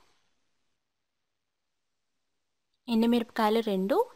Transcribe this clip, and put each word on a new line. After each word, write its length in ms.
ఎండుమిరపకాయలు 800
రెండు 300